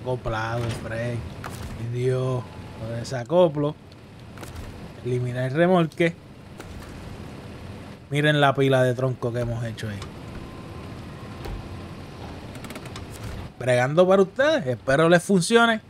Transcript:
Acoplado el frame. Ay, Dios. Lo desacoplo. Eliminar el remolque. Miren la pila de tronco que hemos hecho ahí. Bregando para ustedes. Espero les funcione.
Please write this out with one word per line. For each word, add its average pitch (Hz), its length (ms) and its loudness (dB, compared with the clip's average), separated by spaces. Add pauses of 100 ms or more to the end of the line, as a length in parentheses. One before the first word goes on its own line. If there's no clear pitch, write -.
Acoplado 117 600 -2
el 113 80 -2
frame. 113 300 -6
Ay, - 880 -8
Dios. 127 520 0 (360)
Lo 113 160 -6
desacoplo. 147 760 2 (1300)
Eliminar 123 420 -2
el 131 100 -2
remolque. 170 580 4 (2000)
Miren 147 280 4
la 139 140 6
pila 135 300 6
de 127 100 4
tronco 123 400 -2
que 120 60 -2
hemos 117 260 -2
hecho 110 240 -6
ahí. 101 80 -8 (3500)
Bregando 127 500 4
para 196 140 6
ustedes. 254 460 2
Espero 135 420 4
les 175 140 8
funcione. 220 680 4